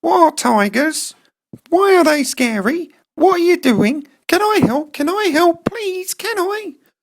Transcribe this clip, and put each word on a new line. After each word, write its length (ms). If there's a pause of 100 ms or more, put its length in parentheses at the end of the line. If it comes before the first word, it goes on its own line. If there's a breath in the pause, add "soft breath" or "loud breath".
What 200
are 100
tigers? 840 (560)
Why 260
are 80
they 180
scary? 680 (260 soft breath)
What 200
are 80
you 120
doing? 500 (220 soft breath)
Can 120
I 240
help? 280
Can 160
I 240
help? 320
Please, 500
can 240
I? 360 (280)